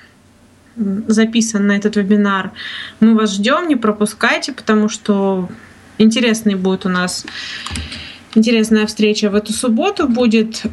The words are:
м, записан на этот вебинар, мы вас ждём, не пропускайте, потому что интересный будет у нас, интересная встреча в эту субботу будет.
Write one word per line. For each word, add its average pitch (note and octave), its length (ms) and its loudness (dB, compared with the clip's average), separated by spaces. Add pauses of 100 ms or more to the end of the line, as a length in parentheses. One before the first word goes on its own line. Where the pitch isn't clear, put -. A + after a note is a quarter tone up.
(760)
м, G#3 300 -4
записан A3 600 2
на G3+ 80 2
этот G#3+ 180 -2
вебинар, G3 560 2 (480)
мы A3+ 160 6
вас G#3+ 200 2
ждём, C4+ 340 0
не C#4+ 80 2
пропускайте, A3+ 760 -2
потому G#3+ 360 0
что G3 600 -2 (500)
интересный A3 580 4
будет F#3 280 -2
у F#3+ 40 0
нас, F3+ 360 -2 (1120)
интересная A3 520 2
встреча G#3+ 440 0
в G3 40 -4
эту G#3 180 -2
субботу D4 540 0
будет. A3+ 560 0 (100)